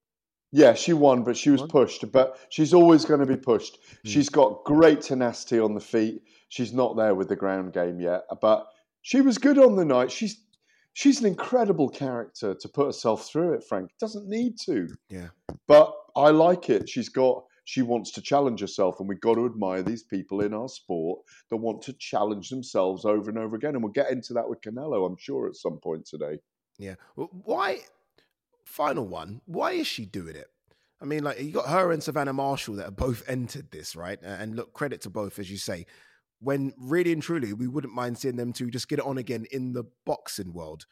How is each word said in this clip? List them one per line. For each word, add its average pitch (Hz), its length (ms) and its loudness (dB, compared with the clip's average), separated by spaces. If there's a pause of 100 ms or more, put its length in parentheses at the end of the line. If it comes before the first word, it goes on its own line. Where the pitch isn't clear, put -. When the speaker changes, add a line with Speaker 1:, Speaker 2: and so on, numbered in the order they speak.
(520)
Speaker 1:
Yeah, 139 200 10
she 165 220 2
won, 139 280 6
but 113 140 -2
she - 140 2
was 135 100 6
Speaker 2:
Won? 151 80 -8
Speaker 1:
pushed. 120 420 2
But 131 280 4 (100)
she's 151 240 0
always 170 320 10
gonna 143 220 2
be 131 100 2
pushed. - 400 0 (260)
Speaker 2:
Hmm. 107 60 -14
Speaker 1:
She's 131 220 2
got - 340 4
great 151 380 6
tenacity 123 580 -2
on 107 140 2
the 104 60 -6
feet. 110 420 -2 (260)
She's 113 240 -6
not 120 240 0
there 110 180 2
with 95 140 -2
the 98 80 -2
ground 95 380 -4
game 87 260 -2
yet, 87 220 -2 (180)
but 107 280 2 (340)
she 254 180 2
was 262 160 4
good 277 220 4
on 240 180 8
the 180 80 2
night. 127 260 2
She's, - 300 -8 (540)
she's 277 260 4
an 226 60 2
incredible 190 640 0
character 117 640 -6
to - 160 -16
put 143 160 0
herself 110 420 -2
through 165 240 -2
it, 117 160 -4
Frank. 95 220 -6 (100)
Doesn't 208 280 -8
need 233 320 -4
to. 101 280 -4 (220)
Speaker 2:
Yeah. 87 180 -14 (380)
Speaker 1:
But 151 280 8 (200)
I 147 160 6
like 170 400 4
it. 101 180 0
She's - 220 -8
got 131 340 2 (220)
she - 160 -2
wants 117 300 -4
to - 100 -14
challenge 135 380 0
herself, 92 400 -2
and 98 80 -8
we've 98 120 -8
got 113 140 2
to 117 100 0
admire 98 380 -4
these 113 220 -6
people 98 360 -6
in 104 140 -2
our 117 140 -8
sport 85 500 -6 (320)
that 117 60 -4
want 110 260 -6
to 131 120 -14
challenge 104 540 -6
themselves 98 560 -4
over 107 240 0
and 110 100 -6
over 110 180 -8
again. 147 180 -6
And 120 80 -4
we'll 104 100 -6
get 135 200 0
into 123 220 -8
that 117 140 -4
with 113 120 -8
Canelo, 117 440 -6
I'm 90 140 -4
sure, 127 300 -8
at - 80 -14
some 82 220 -8
point 80 280 -10
today. 76 320 -10 (400)
Speaker 2:
Yeah. 98 160 -14 (220)
W-, 165 120 -10 (160)
why, 339 360 -4 (840)
final 147 440 -6
one, 87 380 -14
why 269 260 -6
is 339 160 -4
she 110 180 -10
doing 85 300 -12
it? 73 100 -20 (560)
I 147 40 -14
mean, 147 180 -6
like, 123 160 -8
you 147 100 -10
got 175 180 -6
her 180 220 0
and 156 100 -4
Savannah 139 320 -6
Marshall 135 440 -6
that 98 80 -10
have 98 120 -14
both 127 320 -6
entered 131 440 -10
this, 78 240 -16
right? 87 260 -12
A-, 85 40 -18 (140)
and 110 140 -10
look, 117 180 -12
credit 135 280 -10
to 98 100 -14
both, 101 300 -8
as 92 100 -12
you 101 80 -12
say, 87 280 -10 (520)
when 135 400 -4
really 165 340 0
and 156 100 -4
truly, 139 300 -6
we 120 140 -6
wouldn't 135 260 -8
mind 120 240 -6
seeing 123 200 -6
them 120 160 -6
two 123 180 -8
just 120 180 -8
get 143 120 -4
it 127 40 -4
on 135 140 -6
again 117 320 -8
in 127 220 -8
the 123 120 -8 (200)
boxing 98 480 -8
world. 80 400 -16